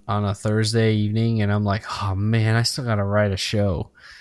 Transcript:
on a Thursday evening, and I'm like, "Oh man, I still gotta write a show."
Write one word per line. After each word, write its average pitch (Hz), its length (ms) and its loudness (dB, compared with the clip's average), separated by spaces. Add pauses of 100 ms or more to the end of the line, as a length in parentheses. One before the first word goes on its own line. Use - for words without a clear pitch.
on 104 160 -2
a 98 120 -2
Thursday 110 580 2
evening, 110 480 0
and 101 100 2
I'm 104 140 0
like, 98 180 -2 (200)
"Oh 98 100 0
man, 110 420 2
I 117 60 2
still 120 240 -4
gotta 104 180 0
write 104 280 2
a 92 60 -2
show." 101 520 -2 (320)